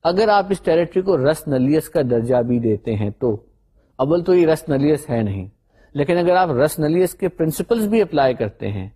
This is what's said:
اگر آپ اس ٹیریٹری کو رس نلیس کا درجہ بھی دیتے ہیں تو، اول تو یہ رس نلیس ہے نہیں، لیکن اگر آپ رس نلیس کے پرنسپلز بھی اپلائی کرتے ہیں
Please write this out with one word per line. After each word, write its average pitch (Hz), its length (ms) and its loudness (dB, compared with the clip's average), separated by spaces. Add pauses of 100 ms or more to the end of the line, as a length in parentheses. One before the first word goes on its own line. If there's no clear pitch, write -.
اگر 190 260 2
آپ 202 200 4
اس 190 120 -4
ٹیریٹری 170 400 0
کو 156 300 0
رس 156 160 -4
نلیس 139 420 0
کا 160 120 -2
درجہ 120 340 0
بھی 120 240 0
دیتے 110 360 -2
ہیں 104 140 -2
تو، 110 280 -2 (600)
اول 160 260 0
تو 180 120 2
یہ 175 120 4
رس 156 220 0
نلیس 143 400 0
ہے 117 140 -2
نہیں، 98 240 -6 (460)
لیکن 147 240 0
اگر 175 180 2
آپ 185 140 2
رس 147 300 0
نلیس 170 340 0
کے 185 160 -4
پرنسپلز 196 580 -2
بھی 220 140 2
اپلائی 139 320 2
کرتے 107 380 -6
ہیں 101 240 -8